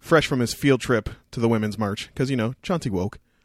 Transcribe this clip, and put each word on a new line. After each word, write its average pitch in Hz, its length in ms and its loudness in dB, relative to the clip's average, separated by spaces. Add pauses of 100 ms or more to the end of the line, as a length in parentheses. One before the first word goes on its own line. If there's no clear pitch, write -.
fresh 156 260 4
from 131 140 0
his 120 140 -2
field 135 260 4
trip 113 280 0 (220)
to - 80 -10
the 117 100 2
Women's 107 300 0
March, 104 380 -4
'cause, 131 140 0
you 135 60 0
know, 117 260 0
Chauncey 165 280 -2
woke. 95 280 -4 (260)